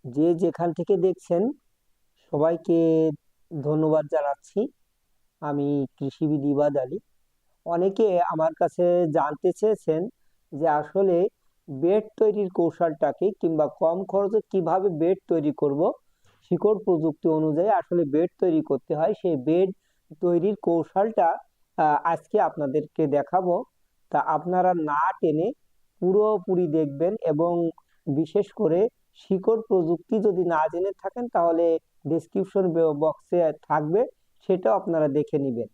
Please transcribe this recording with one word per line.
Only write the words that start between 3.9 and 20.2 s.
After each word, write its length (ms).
জানাচ্ছি। 560
আমি 460
কৃষিবিদ 480
ইবাদ 320
আলী। 220
অনেকে 560
আমার 380
কাছে 520
জানতে 460
চেয়েছেন 520
যে 160
আসলে 600
বেড 340
তৈরির 340
কৌশলটা 600
কি, 280
কিংবা 260
কম 380
খরচে 360
কিভাবে 380
বেড 300
তৈরি 240
করব, 400
শিকড় 420
প্রযুক্তি 440
অনুযায়ী 400
আসলে 360
বেড 260
তৈরি 220
করতে 340
হয়। 180
সেই 220
বেড 340